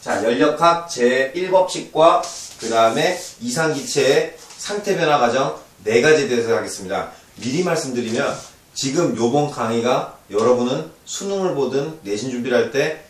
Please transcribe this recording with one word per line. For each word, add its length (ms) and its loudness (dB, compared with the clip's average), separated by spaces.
자, 200 -4
열역학 680 2
제일 600 0
법칙과 720 4
그 80 -8
다음에 500 2
이상기체의 960 0
상태 400 -4
변화 200 2
과정 400 0
네 200 2
가지에 260 4
대해서 260 0
하겠습니다. 560 -6
미리 280 -2
말씀드리면 720 -2
지금 420 0
요번 340 0
강의가 680 -2
여러분은 600 0
수능을 480 -4
보든 480 -2
내신 280 -6
준비를 280 0
할 120 2
때 400 -4